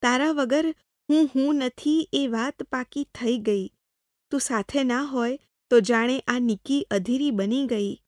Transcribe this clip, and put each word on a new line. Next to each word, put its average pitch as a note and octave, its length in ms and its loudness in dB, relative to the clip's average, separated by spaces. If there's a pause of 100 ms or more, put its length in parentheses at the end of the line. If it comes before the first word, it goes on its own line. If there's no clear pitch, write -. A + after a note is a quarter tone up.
તારા B3+ 300 2
વગર D4 440 0 (340)
હું D4+ 260 4
હું C#4 200 2
નથી D4 580 -2
એ C#4 140 0
વાત A#3+ 360 -4
પાકી C4 400 -6
થઈ B3 340 -4
ગઈ. G#3 340 -2 (600)
તું C#4+ 80 0
સાથે B3+ 440 -2
ના B3 180 0
હોય C4+ 380 -4 (300)
તો A#3+ 100 8
જાણે A#3 400 2
આ B3 200 -2
નિકી B3 420 0
અધીરી B3 500 0
બની A3 340 0
ગઈ. G#3 420 -4